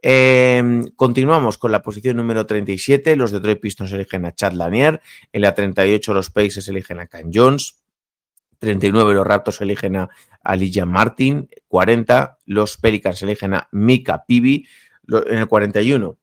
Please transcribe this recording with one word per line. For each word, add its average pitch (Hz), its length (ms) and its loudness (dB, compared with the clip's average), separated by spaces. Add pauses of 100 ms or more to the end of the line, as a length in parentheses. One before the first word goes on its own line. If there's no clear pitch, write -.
Eh, 127 800 4 (120)
continuamos 131 640 2
con 113 160 -2
la 104 80 2
posición 113 380 -6
número 113 260 -2
treinta 104 280 -4
y 95 40 -4
siete. 139 400 2
Los 120 140 0
Detroit 104 300 -2
Pistons 101 320 -8
eligen 95 340 -6
a 82 80 -10
Chad 98 180 -2
Lanier. 107 480 0 (320)
En 104 80 -4
la 101 140 2
treinta 98 320 0
y 101 80 4
ocho 107 180 -4
los 95 160 -2
Pacers 101 400 -2
eligen 92 320 -10
a 85 60 -16
Cam 82 260 -16
Jones. 131 440 2 (840)
Treinta 104 280 -2
y 98 60 2
nueve 107 220 4
los 98 120 2
Raptors 101 360 -2
eligen 98 340 -4
a 92 140 -6 (340)
Elijah 95 400 -2
Martin. 110 640 0 (200)
Cuarenta 117 760 2
los 104 320 -2
Pelicans 98 460 -2
eligen 98 320 -4
a - 180 -6
Mika 117 560 0
Peavy. 127 380 0 (400)
Lo, 110 200 -2
en 113 120 -2
el 110 80 -2
cuarenta 104 340 0
y 123 140 2
uno 104 280 -4